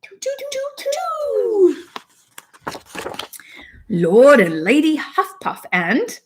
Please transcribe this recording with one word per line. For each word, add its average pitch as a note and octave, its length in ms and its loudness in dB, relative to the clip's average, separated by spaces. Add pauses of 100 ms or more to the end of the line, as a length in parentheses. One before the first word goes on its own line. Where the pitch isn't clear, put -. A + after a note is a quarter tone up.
Toot, G4 200 -20
toot, C5+ 300 -8
toot, C#5 420 -10
toot. A4+ 960 -2 (2000)
Lord A3 520 6
and D#3+ 240 0
Lady D4+ 320 2
Huffpuff - 760 -8
and F#3+ 560 -2